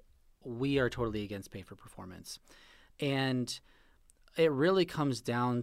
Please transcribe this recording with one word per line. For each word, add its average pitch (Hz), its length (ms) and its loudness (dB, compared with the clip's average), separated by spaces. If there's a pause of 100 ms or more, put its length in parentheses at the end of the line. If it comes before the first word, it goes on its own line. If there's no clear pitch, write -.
(440)
we 135 340 0
are 123 100 4
totally 110 360 -2
against 101 260 -8
pay 98 120 -10
for 98 140 -16
performance. - 640 -16 (600)
And 131 580 0 (760)
it 165 140 6
really 170 360 4
comes 143 340 0
down 120 420 0